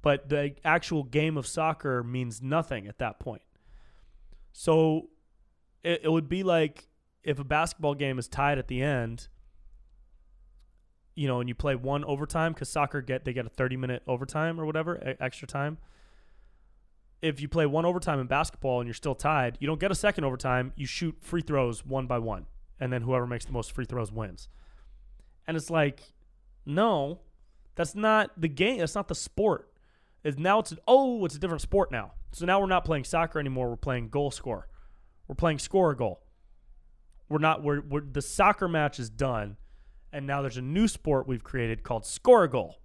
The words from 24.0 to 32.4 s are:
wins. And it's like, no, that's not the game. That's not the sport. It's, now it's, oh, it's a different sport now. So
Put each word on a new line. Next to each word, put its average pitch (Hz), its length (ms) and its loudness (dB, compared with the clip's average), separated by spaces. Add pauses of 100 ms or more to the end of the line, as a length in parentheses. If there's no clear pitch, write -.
wins. 104 360 -8 (1000)
And 160 80 -2
it's 156 140 -4
like, 151 420 2 (540)
no, 165 540 2 (540)
that's 170 200 -2
not 214 440 2
the 165 100 2
game. 185 300 2
That's 165 160 -2
not - 140 -4
the 160 60 -2
sport. - 580 0 (500)
It's, 147 160 -2
now 190 200 4
it's, 208 160 -2 (120)
oh, 247 380 6
it's 147 100 -2
a 147 40 -12
different 165 240 -2
sport - 280 2
now. 107 220 -6 (200)
So - 120 -6